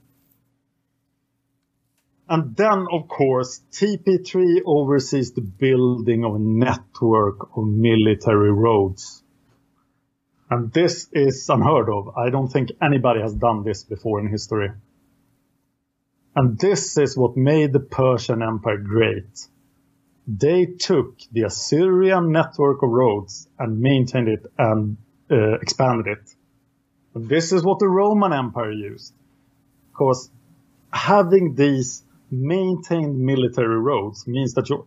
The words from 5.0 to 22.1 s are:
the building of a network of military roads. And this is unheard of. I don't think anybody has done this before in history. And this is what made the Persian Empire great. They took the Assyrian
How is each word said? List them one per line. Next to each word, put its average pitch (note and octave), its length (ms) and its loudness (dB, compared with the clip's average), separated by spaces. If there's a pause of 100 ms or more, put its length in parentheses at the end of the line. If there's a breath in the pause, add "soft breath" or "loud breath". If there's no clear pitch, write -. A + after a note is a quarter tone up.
the B2+ 100 -8
building A#2+ 840 0
of G#2+ 120 -2
a G#2+ 40 -4
network A2 1160 0
of A2 80 -2
military G#2+ 840 2
roads. G#2 720 0 (1200)
And A#2+ 240 -4
this E3+ 400 0
is C#3 380 0
unheard C3 400 2
of. G#2 260 -6
I A#2+ 140 -2
don't C3+ 180 -2
think C3 220 -2 (120)
anybody C3 400 2
has G#2+ 120 -4
done G#2+ 300 -2
this G#2 200 -6
before G#2+ 360 -6
in G#2 100 -4
history. G#2 400 -4 (1700)
And B2+ 240 2
this F#3 400 0
is C3+ 180 0
what B2 180 0
made C#3+ 380 2
the C3+ 60 2
Persian B2 640 -2
Empire A2 340 -4
great. G2+ 680 -2 (800)
They D3+ 400 2
took F3 500 -2 (140)
the A2+ 120 0
Assyrian F3+ 880 2